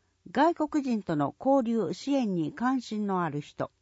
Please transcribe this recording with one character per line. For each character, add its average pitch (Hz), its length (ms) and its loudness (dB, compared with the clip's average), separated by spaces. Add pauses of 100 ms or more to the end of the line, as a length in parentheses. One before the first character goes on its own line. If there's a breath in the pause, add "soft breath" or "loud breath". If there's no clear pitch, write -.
(320)
外 302 220 4
国 302 300 -2
人 233 180 0
と 170 140 -2
の 143 240 0
交 269 240 4
流 220 300 0
支 - 180 -6
援 240 240 2
に 156 180 0
関 254 280 0
心 214 260 -4
の 185 160 0
あ 160 60 -2
る 143 120 -4
人。 - 300 -8 (100)